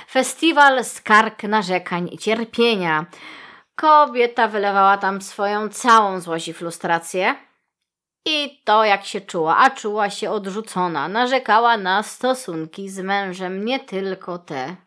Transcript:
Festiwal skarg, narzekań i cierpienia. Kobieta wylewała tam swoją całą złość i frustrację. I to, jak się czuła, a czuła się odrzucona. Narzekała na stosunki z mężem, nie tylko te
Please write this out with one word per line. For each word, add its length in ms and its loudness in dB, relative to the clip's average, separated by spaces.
Festiwal 760 2
skarg, 600 2
narzekań 680 -2
i 60 -14
cierpienia. 880 0
Kobieta 720 4
wylewała 500 2
tam 240 -4
swoją 480 -4
całą 500 4
złość 280 -6
i 60 -10
frustrację. 800 -2
I 360 -4
to, 220 4
jak 200 2
się 160 -8
czuła, 360 0
a 120 6
czuła 400 -4
się 220 -6
odrzucona. 760 -4
Narzekała 720 2
na 260 0
stosunki 840 -6
z 100 -12
mężem, 680 -4
nie 140 -2
tylko 580 -8
te 380 -10